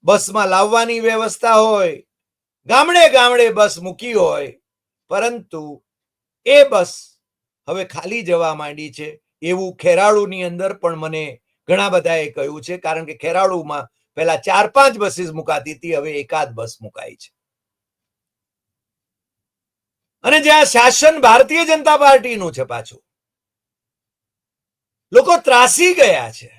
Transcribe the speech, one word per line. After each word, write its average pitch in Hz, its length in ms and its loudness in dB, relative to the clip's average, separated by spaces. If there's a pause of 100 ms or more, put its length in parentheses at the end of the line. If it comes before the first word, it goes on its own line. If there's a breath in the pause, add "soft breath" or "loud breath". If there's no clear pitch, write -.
બસમાં 196 440 0
લાવવાની 226 520 0
વ્યવસ્થા 226 560 0
હોય, 208 460 0 (680)
ગામડે 330 400 4
ગામડે 247 420 4
બસ 208 300 0
મૂકી 196 320 -12
હોય, 151 380 -2 (600)
પરંતુ 208 520 -8 (800)
એ 269 120 4 (120)
બસ 190 220 -2 (760)
હવે 185 180 -8
ખાલી 185 380 -12
જવા 170 320 -2
માંડી 147 360 -14
છે 151 160 -16 (340)
એવું 185 360 -8
ખેરાળુની 190 680 0
અંદર 175 360 -8
પણ 165 200 -6
મને 156 240 -10 (440)
ઘણા 196 220 0
બધાએ 165 420 -2
કહ્યું 147 300 -10
છે, 175 160 -12
કારણ 165 280 -8
કે 147 120 -16
ખેરાળુમાં 165 720 -4 (300)
પહેલા 160 300 -4
ચાર 196 240 2
પાંચ 269 260 4
બસીસ 185 340 -6
મુકાતી 156 440 -8
હતી, 165 200 -8
હવે 147 240 -6
એકાદ 143 360 -6
બસ 117 260 -14
મુકાઈ 107 360 -20
છે. - 120 -20 (3000)
અને 285 180 4
જ્યાં 302 340 4
શાસન 254 460 4
ભારતીય 262 440 4
જનતા 311 320 2
પાર્ટીનું 240 560 2
છે, 127 120 -8
પાછું 117 360 -16 (2000)
લોકો 262 260 4
ત્રાસી 262 580 2
ગયા 156 360 2
છે - 260 -20